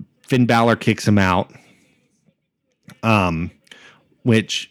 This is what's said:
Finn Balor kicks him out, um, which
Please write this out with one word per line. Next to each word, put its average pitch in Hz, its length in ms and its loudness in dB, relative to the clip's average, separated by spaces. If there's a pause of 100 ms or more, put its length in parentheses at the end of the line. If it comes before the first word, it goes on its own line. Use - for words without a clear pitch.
(220)
Finn 127 220 0
Balor 117 320 2
kicks - 320 -2
him 104 100 4
out, 92 320 0 (1500)
um, 90 480 -2 (760)
which 110 460 -2